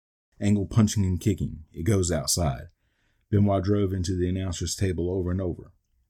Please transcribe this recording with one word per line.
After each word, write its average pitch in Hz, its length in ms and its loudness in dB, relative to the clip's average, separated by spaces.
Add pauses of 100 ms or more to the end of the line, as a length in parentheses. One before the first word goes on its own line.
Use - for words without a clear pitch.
(400)
Angle 101 280 2
punching 104 360 4
and 92 160 0
kicking. 80 440 -2 (100)
It 82 100 -8
goes 92 280 2
outside. 73 560 -2 (640)
Benoit 101 320 4
drove 101 300 2
into 92 220 -2
the 90 140 0
announcer's 92 460 -4
table 87 340 -2
over 90 220 -2
and 95 100 -2
over. 87 300 -6 (380)